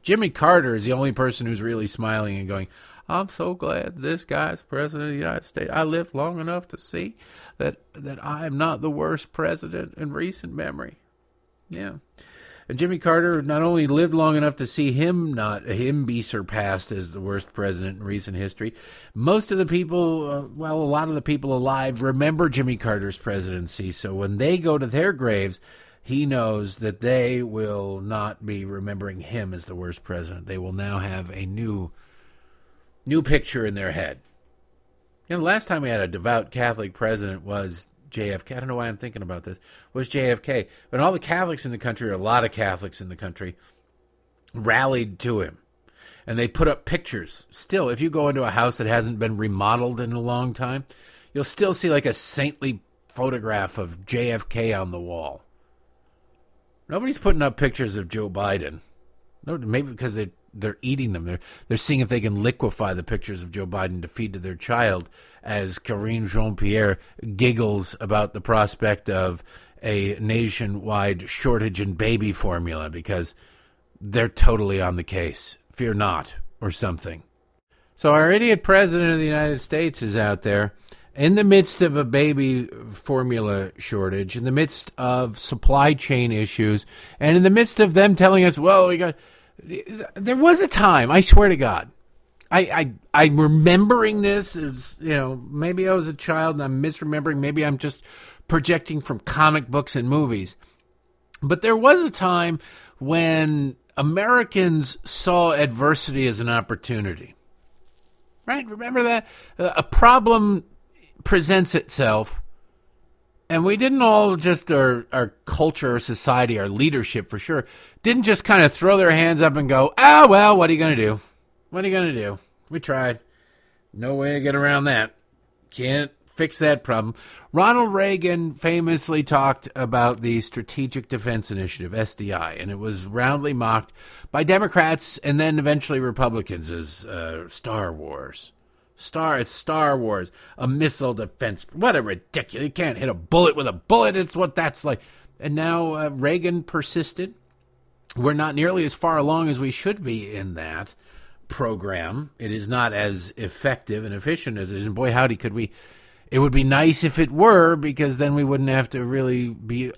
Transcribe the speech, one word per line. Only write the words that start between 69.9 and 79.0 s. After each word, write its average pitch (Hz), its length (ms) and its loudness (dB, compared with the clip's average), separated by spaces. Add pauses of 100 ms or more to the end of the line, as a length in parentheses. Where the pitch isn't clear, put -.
nationwide 101 1120 -2
shortage 110 500 0
in 101 140 -4
baby 107 380 -2
formula 85 580 -4
because 85 440 -8 (640)
they're 107 280 -2
totally 101 540 4
on 90 140 -2
the 85 80 -6
case. 85 520 -8 (160)
Fear 117 220 -4
not, 95 420 -4 (240)
or 104 100 -4
something. 85 520 -6 (720)
So 147 180 2
our 156 180 6
idiot 214 320 4
president 175 500 4